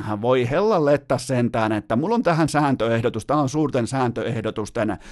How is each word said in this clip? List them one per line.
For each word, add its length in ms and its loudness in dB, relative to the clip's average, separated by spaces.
voi 300 2
hella 340 2
letta 340 2
sentään, 540 0
että 240 -2
mulla 180 0
on 80 0
tähän 260 2
sääntöehdotus, 800 0
tää 100 0
on 120 2
suurten 380 0
sääntöehdotusten 1080 -4